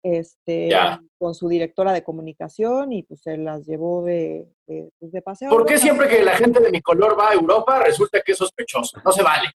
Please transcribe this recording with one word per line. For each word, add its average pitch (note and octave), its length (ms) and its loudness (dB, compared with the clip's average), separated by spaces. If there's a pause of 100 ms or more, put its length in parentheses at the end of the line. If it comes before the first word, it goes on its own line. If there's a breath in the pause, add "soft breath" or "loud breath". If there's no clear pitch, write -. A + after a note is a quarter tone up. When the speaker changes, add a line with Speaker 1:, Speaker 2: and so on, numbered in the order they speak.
Speaker 1:
este, E3+ 640 -4
Speaker 2:
Ya. F3 320 0 (160)
Speaker 1:
con E3+ 160 -6
su F3 140 -8
directora E3+ 440 -2
de E3+ 120 -2
comunicación, F3 880 -6
y, F#3+ 100 -6
pues, - 180 -20
se D#3+ 160 -8
las D#3 280 -8
llevó E3+ 400 -4
de, E3 420 -4 (200)
de, D#3+ 220 -12 (100)
pues, E3 120 -18
de F3+ 120 -10
paseo G3+ 240 -12
a C#4 40 0
Speaker 2:
¿Por - 140 4
qué D4 80 2
Speaker 1:
Europa? B3+ 100 4
Speaker 2:
siempre C#4 240 4
que A3 160 4
la F#3+ 140 4
gente A#3+ 220 4
de A3+ 120 6
mi E3+ 80 -2
color G3 400 2
va G#3+ 100 4
a G#3+ 40 4
Europa, A3 500 2
resulta G3+ 380 2
que F#3+ 120 0
es - 40 0
sospechoso? A#2+ 680 -6
No F#3+ 80 4
se F#3+ 120 2
vale, D3+ 320 2